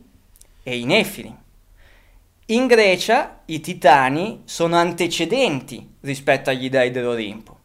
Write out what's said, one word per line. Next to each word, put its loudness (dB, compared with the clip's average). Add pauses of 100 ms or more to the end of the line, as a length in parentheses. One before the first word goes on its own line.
(640)
e -8
i -6
Nefilim. -2 (1080)
In 0
Grecia 2
i -8
titani 2
sono -2
antecedenti -2
rispetto -2
agli -4
dei 2
dell'Olimpo. -6